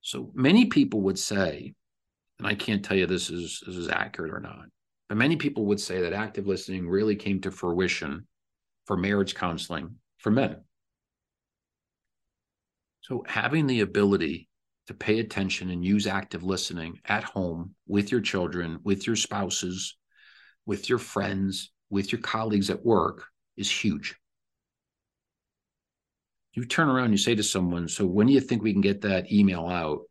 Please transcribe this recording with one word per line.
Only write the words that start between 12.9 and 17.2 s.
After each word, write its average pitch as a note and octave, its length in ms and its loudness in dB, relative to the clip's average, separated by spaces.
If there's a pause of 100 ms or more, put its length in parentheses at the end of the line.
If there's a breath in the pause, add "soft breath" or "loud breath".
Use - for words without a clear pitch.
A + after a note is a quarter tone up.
So - 240 -8
having C3 400 0
the B2 140 2
ability F#2+ 680 2 (380)
to - 80 -14
pay A2 260 0
attention G2 480 -4
and F2 160 -4
use G2+ 220 2
active F#2+ 360 -4
listening F2 600 -4
at G#2+ 200 -2